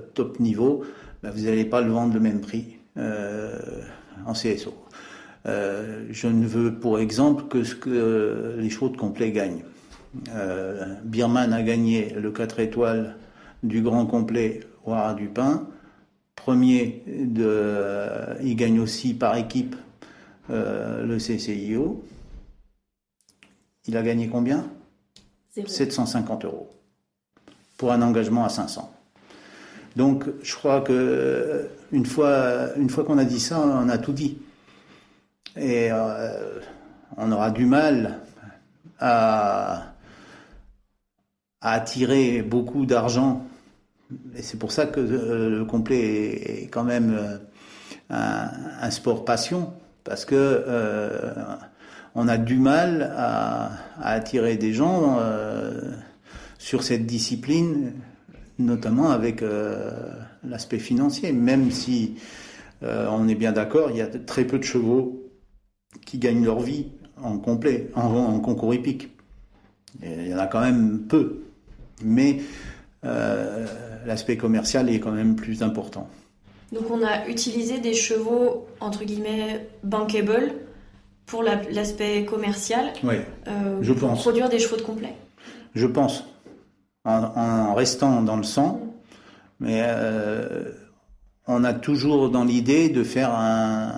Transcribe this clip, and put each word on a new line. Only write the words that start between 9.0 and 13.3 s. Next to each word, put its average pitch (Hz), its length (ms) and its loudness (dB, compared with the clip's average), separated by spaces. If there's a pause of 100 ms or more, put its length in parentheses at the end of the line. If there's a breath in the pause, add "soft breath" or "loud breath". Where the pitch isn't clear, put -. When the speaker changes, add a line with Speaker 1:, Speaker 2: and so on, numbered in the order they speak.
Speaker 1:
gagnent. 98 320 -2 (720 loud breath)
Euh, 95 680 -6
Birman 117 500 2
a 113 100 2
gagné 113 500 2
le 104 180 -4
quatre 113 280 -4
étoiles 113 560 0 (480 loud breath)